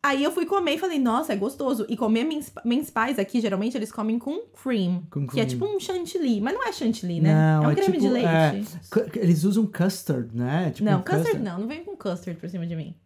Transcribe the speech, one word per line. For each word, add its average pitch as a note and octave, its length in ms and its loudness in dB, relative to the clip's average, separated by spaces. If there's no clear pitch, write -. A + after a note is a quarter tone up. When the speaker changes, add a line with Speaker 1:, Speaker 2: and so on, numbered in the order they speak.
Speaker 1:
aí C#4 180 2
eu D4+ 80 2
fui E4+ 140 -2
comer E4+ 300 2
e - 20 -6
falei, E4 220 -2
"Nossa, B3 340 2
é - 20 0
gostoso." A3+ 540 -2
E A#3 80 -2
comer A3+ 280 2
mince, D#4 260 -4
mince A#3+ 280 0
pies A#3+ 260 0
aqui, G#3+ 240 0
geralmente, G#3+ 340 -2
eles G#3+ 160 -4
comem A3 280 -2
com D4+ 200 -6
cream, F#3 480 0
Speaker 2:
Com C#3+ 160 -4
Speaker 1:
que C#3 140 -4
é A3 60 2
Speaker 2:
cream. - 20 -2
Speaker 1:
tipo B2+ 180 -2
um G#4 140 -2
chantilly, E4+ 600 -2
mas B3+ 140 -2
não B4+ 140 -4
é G4+ 40 -2
chantilly, F3+ 500 -2
né? D#3 120 6
Speaker 2:
Não, D#3 300 6
Speaker 1:
É D3+ 40 4
um D3+ 40 4
Speaker 2:
é D3 40 4
Speaker 1:
creme F#4+ 220 2
de C#4 60 4
Speaker 2:
tipo, B3+ 140 4
é, D#3+ 340 4
Speaker 1:
leite. G2+ 160 -4
Speaker 2:
cu-, - 280 -2
eles E3+ 240 4
usam G#3 220 2
custard, E3+ 680 -2
né? C3+ 440 0
Tipo G#3 120 0
Speaker 1:
Não, F#3+ 120 4
Speaker 2:
um - 20 -2
Speaker 1:
custard E3 220 0
Speaker 2:
custard. A4 200 0
Speaker 1:
não, F3+ 180 -6
não A3+ 60 -4
vem D#4 160 -8
com G4 140 -10
custard F3+ 420 -6
pra E3 80 -12
cima F3 200 -6
de E3 80 -6
mim. D#3+ 180 -8